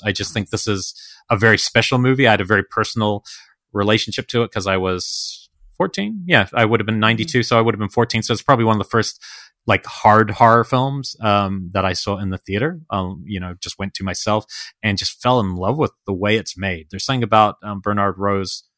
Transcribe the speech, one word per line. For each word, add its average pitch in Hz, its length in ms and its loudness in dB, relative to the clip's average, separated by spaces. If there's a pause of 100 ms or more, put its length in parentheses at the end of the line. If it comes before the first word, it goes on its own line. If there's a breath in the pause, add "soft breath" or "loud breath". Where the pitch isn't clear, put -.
I 104 60 0
just 98 200 -4
think 101 200 -4
this - 160 -4
is 98 260 -4 (340 loud breath)
a 120 100 2
very 110 200 6
special - 400 0
movie. 127 300 4
I 110 40 6
had 101 100 2
a 92 40 -4
very 98 180 2
personal 104 600 -4 (480 loud breath)
relationship 104 540 0
to 117 160 0
it 104 80 -4
'cause 98 160 -4
I 95 100 2
was - 680 -6 (300)
fourteen. 196 500 -4
Yeah, 127 260 4
I 117 120 2
would 107 160 0
have 101 40 -2
been 110 140 -2
ninety-two, 113 420 0
so 117 160 2
I 113 40 6
would 113 120 2
have 101 60 -6
been 107 80 -4
fourteen. 113 340 -2
So 120 120 -2
it's 107 80 -4
probably 120 240 4
one 110 100 2
of 98 100 -2
the - 40 -18
first, - 280 -2 (480 loud breath)
like, 101 200 0
hard 107 460 4
horror 117 340 6
films, 135 560 -2
um, 98 520 0
that 95 120 0
I 92 80 0
saw 98 240 -4
in 98 140 -4
the 92 60 -6
theater. 147 520 -4
Um, 95 360 -4
you 95 140 -8
know, 90 220 -10
just - 180 -12
went 98 140 -6
to - 100 -10
myself 104 420 -2 (380 loud breath)
and 101 140 0
just - 240 -8
fell 127 180 2
in 92 160 -2
love 98 220 -2
with 143 140 0 (140)
the 104 60 -6
way 101 240 0
it's - 220 -6
made. 92 340 -6
There's 98 140 -8
something 131 180 -2
about, 107 400 4
um, 101 160 -8
Bernard 101 380 0
Rose 98 460 -2 (140)